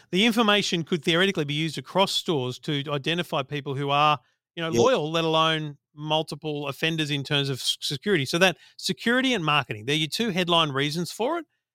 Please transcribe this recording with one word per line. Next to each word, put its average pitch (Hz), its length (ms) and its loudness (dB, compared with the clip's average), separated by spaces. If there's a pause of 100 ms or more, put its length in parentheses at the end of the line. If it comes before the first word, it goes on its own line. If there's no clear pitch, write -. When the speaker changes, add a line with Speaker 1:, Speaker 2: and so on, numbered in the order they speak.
(120)
Speaker 1:
the 190 140 4
information 208 580 2
could 165 220 -2
theoretically 175 400 2
be 143 80 -4
used 151 240 -2
across 185 340 0
stores 127 500 -2
to 143 280 -4
identify 151 540 -2
people 139 320 -8
who 139 160 -4
are, 151 280 4 (360)
you 170 80 -6
know, 165 80 -4
Speaker 2:
Yeah. 117 100 4
Speaker 1:
loyal, 185 300 4
let 165 120 2
alone 160 540 2 (180)
multiple 151 720 -4
offenders 160 440 -2
in 139 120 -2
terms 143 260 0
of 131 100 -4
s-, - 200 -2
security. 151 460 -2
So 175 140 0
that 180 180 4 (200)
security 254 560 0
and 175 120 -2
marketing, 131 400 0
they're 143 100 0
your 156 140 0
two 226 220 -2
headline 165 400 -2
reasons 147 400 -2
for 285 260 -4
it. 320 80 -10 (300)